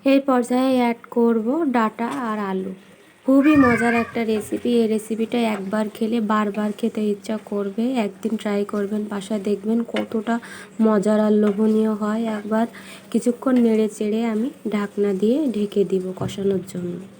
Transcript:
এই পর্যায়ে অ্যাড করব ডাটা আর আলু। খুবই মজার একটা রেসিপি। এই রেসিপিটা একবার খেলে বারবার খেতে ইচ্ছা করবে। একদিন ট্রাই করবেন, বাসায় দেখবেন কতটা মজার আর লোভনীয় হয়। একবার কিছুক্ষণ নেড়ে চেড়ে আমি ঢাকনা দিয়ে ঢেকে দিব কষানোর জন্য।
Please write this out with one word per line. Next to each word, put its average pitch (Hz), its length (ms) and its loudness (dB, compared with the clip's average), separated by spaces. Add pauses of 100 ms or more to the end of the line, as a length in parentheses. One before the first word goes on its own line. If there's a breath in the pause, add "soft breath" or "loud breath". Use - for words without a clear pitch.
এই 269 240 6
পর্যায়ে 254 480 2
অ্যাড 240 240 2 (160)
করব 233 300 2 (280)
ডাটা 226 340 0 (200)
আর 214 100 -4 (120)
আলু। 190 220 -4 (540 loud breath)
খুবই 277 300 6
মজার 233 380 4
একটা 233 300 -2
রেসিপি। 214 460 -2 (120)
এই 220 120 4
রেসিপিটা 220 440 -2 (160)
একবার 202 300 -2 (100)
খেলে 226 240 -2 (140)
বারবার 214 460 0
খেতে 220 240 -2 (100)
ইচ্ছা 202 240 -6 (140)
করবে। 202 340 -4 (200)
একদিন 208 320 -6
ট্রাই 208 280 -2
করবেন, 208 460 -4
বাসায় 202 380 -4
দেখবেন 208 300 0 (140)
কতটা 220 420 -2 (460 loud breath)
মজার 214 460 4
আর 214 160 4
লোভনীয় 214 520 2
হয়। 214 280 -2 (140)
একবার 214 300 0 (440 loud breath)
কিছুক্ষণ 240 520 0
নেড়ে 220 260 4
চেড়ে 214 380 -2
আমি 220 220 -2 (220)
ঢাকনা 202 400 0 (100)
দিয়ে 226 180 4 (140)
ঢেকে 208 380 0
দিব 190 140 0 (120)
কষানোর 190 460 -2 (100)
জন্য। 175 220 -6 (260)